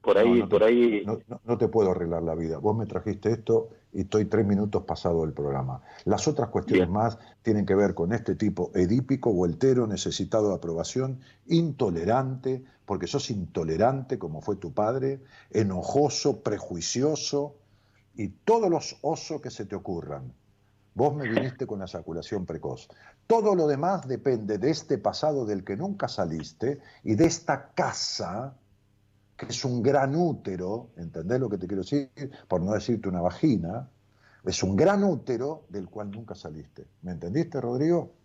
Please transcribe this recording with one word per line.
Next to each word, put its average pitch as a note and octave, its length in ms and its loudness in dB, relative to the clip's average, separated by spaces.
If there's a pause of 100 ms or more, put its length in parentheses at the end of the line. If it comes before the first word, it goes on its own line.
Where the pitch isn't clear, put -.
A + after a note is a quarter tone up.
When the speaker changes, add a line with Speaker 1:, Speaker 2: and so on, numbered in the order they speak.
Speaker 1:
por G2 160 4
ahí, A2+ 120 8
Speaker 2:
No, A#2+ 60 8
no A#2 100 6
te, F2+ 60 -8
Speaker 1:
por G#2 120 6
ahí A2+ 420 6
Speaker 2:
no, A2 220 -2
no, - 160 -12
no A#2 140 0
te A2+ 100 2
puedo G#2 240 4
arreglar E2+ 320 0
la D#2+ 120 -2
vida. D#2+ 240 -2
Vos G#2+ 180 2
me A2+ 80 -2
trajiste G#2 460 -2
esto A2+ 380 2 (220)
y G2 100 -4
estoy G#2+ 240 2
tres G#2+ 200 2
minutos G2+ 380 0
pasado E2+ 420 0
del D#2 80 -4
programa. C2+ 480 -4 (240)
Las G#2 220 2
otras C#3+ 220 0
cuestiones F#2 380 2
Speaker 1:
Bien. E2+ 60 -2
Speaker 2:
más A2 240 0 (240)
tienen G#2 240 2
que F#2+ 100 4
ver G2 200 4
con F2 180 0
este A2 220 -2
tipo F2+ 400 -2
edípico, A#2+ 580 2
vueltero, G2+ 540 2
necesitado G2+ 640 0
de F#2+ 60 0
aprobación, G#2 640 -4 (280)
intolerante, C3 1160 0 (220)
porque F#2 220 -4
sos - 240 -4
intolerante G2+ 880 0
como D#2+ 220 -8
fue G#2 160 -2
tu E2+ 160 -10
padre, C3 480 -2 (300)
enojoso, A2 920 0
prejuicioso C#3 1120 -2 (600)
y G2+ 140 -6
todos A3 400 2
los - 320 -2
osos D3+ 400 -4
que B2 80 -12
se A2 160 -10
te G2 100 -8
ocurran. D#2 580 -8 (640)
Vos C#3+ 200 2
me C#3 140 -6
viniste B2+ 380 -2
con G#2+ 120 -6
la G2 60 -6
eyaculación E2+ 600 -6
precoz. D2+ 440 -8 (380)
Todo G#3+ 280 4
lo E3 120 2
demás D3 400 0
depende A2+ 500 0
de A#2 140 2
este D#3 260 -2
pasado B2 480 0
del G2+ 180 -2
que G2 140 -6
nunca F#3+ 300 -4
saliste F#2 720 -4 (240)
y A2 120 2
de D#3 100 6
esta - 480 -2
casa, A#2+ 840 -4 (800)
que - 80 -10
es - 180 -8
un B2 180 0
gran C3+ 340 2
útero, G#2+ 840 -2
¿entendés E2+ 420 -2
lo C3 80 0
que G2+ 120 -2
te F2+ 80 -6
quiero F#2+ 160 -4
decir? C#3 260 -2 (400)
Por F#2 120 2
no F#2+ 120 0
decirte G#2+ 340 -2
una F2+ 140 -2
vagina, G2 640 0 (560)
es - 200 -2
un G2 120 0
gran G3 300 4
útero C#3 640 -2
del F#2 180 -10
cual G#2 240 -10
nunca A2 240 -12
saliste. - 500 -16 (180)
¿Me F2+ 80 -8
entendiste, A2+ 500 -4
Rodrigo? C#3+ 500 0 (140)